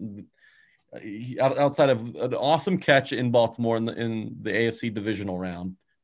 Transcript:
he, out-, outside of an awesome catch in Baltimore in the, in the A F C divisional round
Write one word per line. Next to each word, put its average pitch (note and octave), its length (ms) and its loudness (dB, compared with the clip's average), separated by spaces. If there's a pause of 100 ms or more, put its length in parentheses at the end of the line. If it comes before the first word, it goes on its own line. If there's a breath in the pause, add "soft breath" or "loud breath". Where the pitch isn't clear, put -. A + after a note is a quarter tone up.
(1040 soft breath)
he, A2+ 380 -10
out-, C3 180 2
outside C#3+ 320 4
of A#2 100 2 (160)
an A#2+ 180 -2
awesome D#3+ 440 2
catch C#3 340 4
in B2 180 0
Baltimore A#2 460 4
in A2+ 80 -2
the, A2+ 100 -4
in A2+ 460 -6
the G#2 160 -2
A A#2 120 2
F A2+ 80 -2
C A#2 140 -6
divisional G2+ 480 -4
round F#2 380 -6 (280)